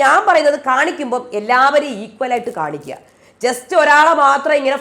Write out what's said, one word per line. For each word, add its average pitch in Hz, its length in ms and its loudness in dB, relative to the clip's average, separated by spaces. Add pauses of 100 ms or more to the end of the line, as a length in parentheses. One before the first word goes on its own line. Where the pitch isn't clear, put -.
ഞാൻ 294 240 4
പറയുന്നത് 302 320 2 (100)
കാണിക്കുമ്പം 262 540 -2 (160)
എല്ലാവരെയും 262 640 0
ഈക്വലായിട്ട് 240 560 -6
കാണിക്കുക, 151 380 -10 (480)
just 247 360 -6
ഒരാളെ 294 320 4 (100)
മാത്രം 285 380 2
ഇങ്ങനെ 269 200 -2